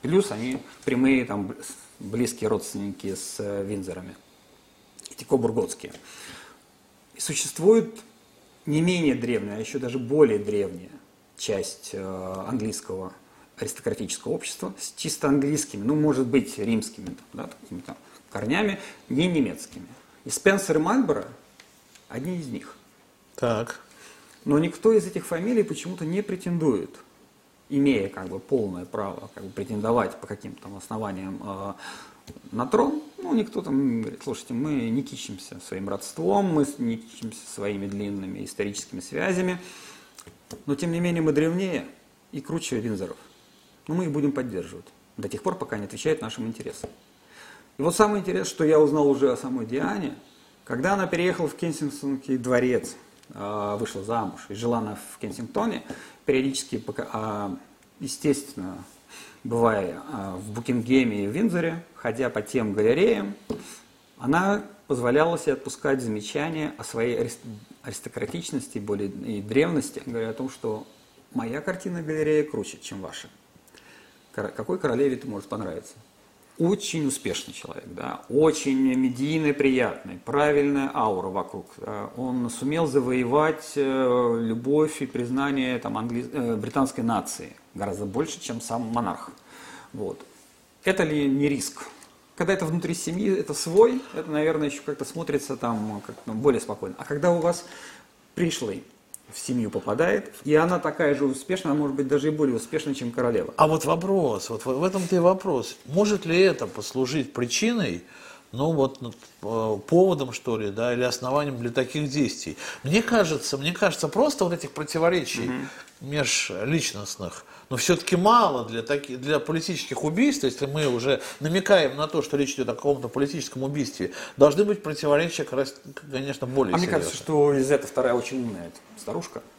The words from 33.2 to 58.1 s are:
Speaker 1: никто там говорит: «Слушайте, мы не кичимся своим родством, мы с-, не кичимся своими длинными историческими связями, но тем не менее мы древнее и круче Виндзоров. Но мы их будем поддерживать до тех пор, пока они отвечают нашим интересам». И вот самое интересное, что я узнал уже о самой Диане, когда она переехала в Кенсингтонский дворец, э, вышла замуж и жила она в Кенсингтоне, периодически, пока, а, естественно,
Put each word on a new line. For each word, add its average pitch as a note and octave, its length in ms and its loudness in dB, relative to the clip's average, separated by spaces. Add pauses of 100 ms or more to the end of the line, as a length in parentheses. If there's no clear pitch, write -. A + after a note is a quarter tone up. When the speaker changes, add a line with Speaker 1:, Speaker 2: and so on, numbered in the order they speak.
Speaker 1:
никто G#3 280 2
там C3+ 400 2
говорит: A2+ 220 -8
«Слушайте, - 300 -6
мы B2+ 360 0
не C3+ 140 2
кичимся - 600 -12
своим G2 240 -6
родством, F3+ 580 2
мы D3+ 180 4
с-, - 160 -6
не A#2 160 0
кичимся - 420 -12 (160)
своими G2+ 320 -4
длинными G2+ 580 -6
историческими - 540 -6
связями, F3+ 600 -2 (1080)
но C#3+ 80 0
тем E3+ 160 -2
не E3 80 0
менее E3+ 240 2
мы D#3 100 4
древнее E3 540 0 (460)
и D3+ 80 -8
круче D#3 400 -4
Виндзоров. G2+ 380 -4 (680)
Но D3+ 80 -4
мы F3+ 120 0
их D3+ 40 -2
будем C#3+ 220 2
поддерживать F#2 540 -6 (320)
до G2+ 100 -6
тех G#2 160 -6
пор, F#3 120 0
пока - 200 -6
они G#2 80 -6
отвечают D3+ 360 -2
нашим A2+ 280 -6
интересам». - 420 -10 (880)
И C#3 40 -2
вот E3 120 2
самое G#3 280 4
интересное, F#3 280 -2
что - 140 0
я D#3 160 8
узнал D3 280 6
уже C3+ 220 4
о A#2+ 60 2
самой B2 300 -4
Диане, E3 500 -2 (480)
когда C#3+ 300 0
она F#3+ 120 0
переехала F3 400 0
в C#3+ 80 -4
Кенсингтонский C#3 840 -2
дворец, B2 580 2 (380)
э, G#2 460 -4
вышла G#2 240 -6
замуж A2 460 -2
и G2+ 40 -8
жила A#2 240 0
она G#2+ 200 -4 (160)
в - 40 -20
Кенсингтоне, B2 640 -4 (440)
периодически, C3+ 500 0
пока, A2 380 -6
а, G#2 420 -4 (420)
естественно, G2+ 840 -4 (580)